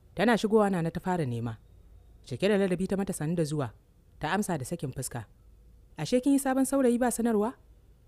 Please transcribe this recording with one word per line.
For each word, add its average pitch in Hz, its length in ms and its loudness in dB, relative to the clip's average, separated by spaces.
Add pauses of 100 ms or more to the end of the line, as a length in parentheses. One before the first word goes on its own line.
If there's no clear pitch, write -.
(160)
Tana 220 240 2
shigowa 208 320 2
Nana 165 200 -2
ta 175 120 -6
fara 175 240 -2
nema. 117 300 -6 (640)
Cike 151 240 -2
da 214 100 4
ladabi 185 300 0
ta 196 100 -2
mata 196 160 -2
sannu 156 220 -2
da 165 80 0
zuwa, 143 300 -4 (460)
ta 156 120 -2
amsa 190 260 0
da 127 80 -6
sakin 147 260 -6
fuska. 123 340 -8 (720)
"Ashe 247 240 0
kin 277 120 4
yi 269 60 6
sabon 269 260 0
saurayi 262 340 2
ba 240 120 2
sanarwa?" 226 420 0 (540)